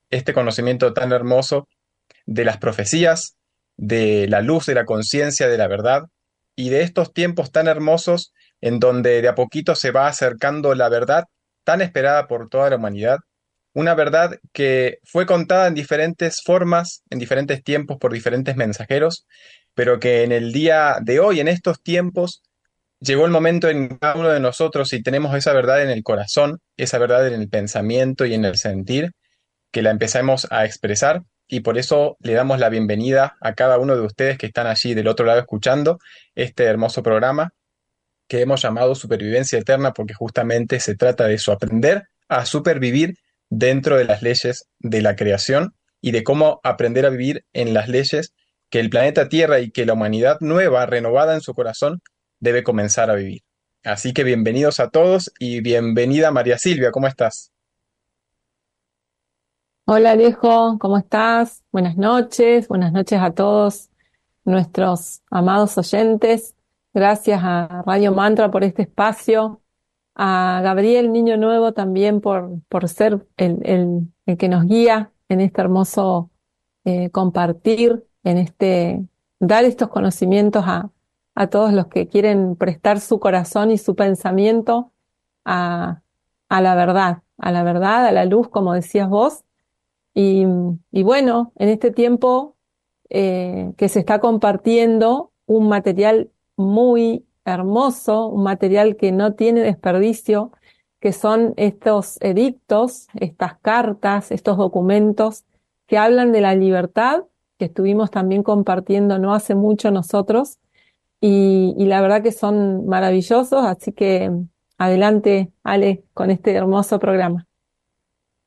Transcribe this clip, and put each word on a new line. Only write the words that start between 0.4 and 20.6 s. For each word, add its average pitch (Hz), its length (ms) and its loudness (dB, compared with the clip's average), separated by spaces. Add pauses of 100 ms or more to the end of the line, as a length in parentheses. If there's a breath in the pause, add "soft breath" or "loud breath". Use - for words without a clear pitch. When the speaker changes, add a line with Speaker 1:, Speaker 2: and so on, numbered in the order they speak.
Speaker 1:
tan 127 200 -2
hermoso 127 560 0 (580 soft breath)
de 113 180 -4
las 107 120 0
profecías, 165 800 -2 (400)
de 107 500 0
la 101 140 0
luz 156 260 -2
de 139 80 -2
la 117 120 0
conciencia 139 600 -2
de 120 100 0
la 104 120 0
verdad, 123 400 -2 (480)
y 127 140 -8
de 139 120 0
estos 175 300 -4
tiempos 170 400 -4
tan 160 160 0
hermosos 160 640 -2 (280)
en 117 200 -4
donde 123 420 2
de 123 60 2
a 120 80 0
poquito 151 400 -4
se 131 160 -4
va 135 160 2
acercando 139 680 -2
la 123 140 0
verdad 127 380 0 (360)
tan 170 180 0
esperada 143 460 0
por 117 220 -8
toda 139 220 0
la 135 40 0
humanidad, 110 440 -2 (540)
una 165 220 0
verdad 156 420 0 (160)
que 131 520 -2
fue 180 220 -4
contada 180 420 2
en 170 60 -2
diferentes 156 680 -4
formas, 175 680 -2
en 127 100 -10
diferentes 135 420 -4
tiempos, 143 360 -6
por 120 140 -2
diferentes 123 440 -4
mensajeros, 131 720 -4 (460 soft breath)
pero 120 260 0
que 120 240 2
en 120 80 0
el 117 200 -2
día 151 480 2